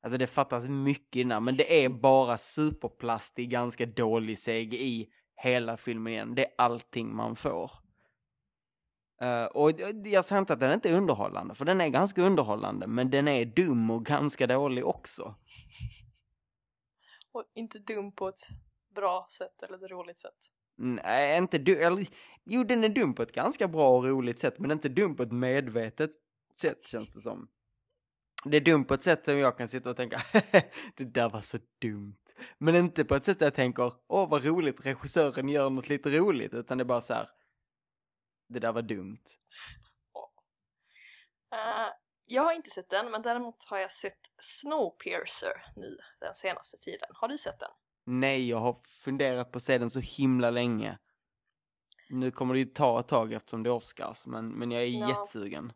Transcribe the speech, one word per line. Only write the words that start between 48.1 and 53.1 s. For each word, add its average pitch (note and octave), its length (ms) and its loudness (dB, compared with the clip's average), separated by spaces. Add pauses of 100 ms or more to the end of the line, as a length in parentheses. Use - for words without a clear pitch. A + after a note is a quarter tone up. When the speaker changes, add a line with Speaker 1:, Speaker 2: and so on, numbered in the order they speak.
Speaker 1:
jag A#2 80 0
har A#2+ 160 0 (300)
funderat C3 480 -2
på B2 60 -8
att A#2+ 60 -8
se C3 140 2
den A#2+ 120 0
så C3 100 -4
himla B2+ 500 2
länge. A#2 500 0 (1120)
Nu B2+ 220 -2
kommer B2+ 220 -2
det C3 60 4
ju C3 60 2
ta B2+ 340 2
ett B2 80 -6
tag A2+ 260 0